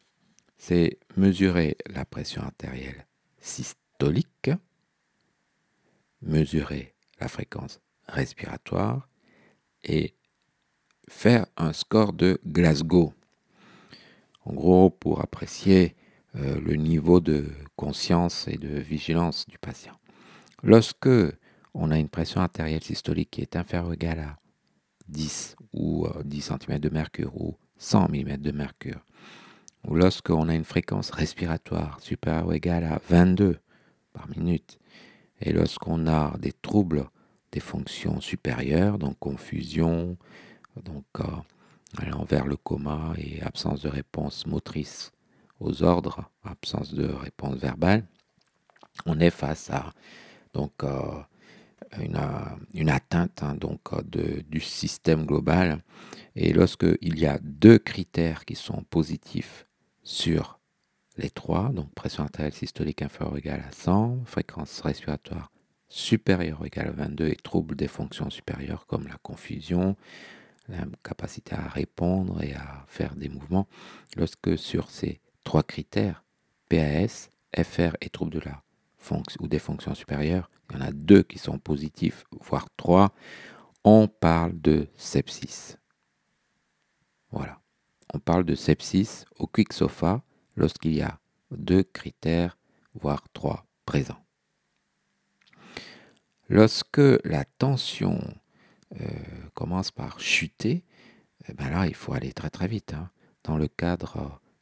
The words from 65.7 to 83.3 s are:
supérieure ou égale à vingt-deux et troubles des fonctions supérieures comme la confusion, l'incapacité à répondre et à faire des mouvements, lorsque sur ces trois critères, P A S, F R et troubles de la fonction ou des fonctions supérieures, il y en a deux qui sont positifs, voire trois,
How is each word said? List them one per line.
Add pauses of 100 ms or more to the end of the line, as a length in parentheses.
supérieure
ou
égale
à
vingt-deux
et
troubles
des
fonctions
supérieures
comme
la
confusion, (720)
l'incapacité
à
répondre
et
à
faire
des
mouvements, (480)
lorsque
sur
ces (240)
trois
critères, (460)
P
A
S, (260)
F
R
et
troubles
de
la (340)
fonction
ou
des
fonctions
supérieures, (180)
il
y
en
a
deux
qui
sont
positifs,
voire (100)
trois, (720)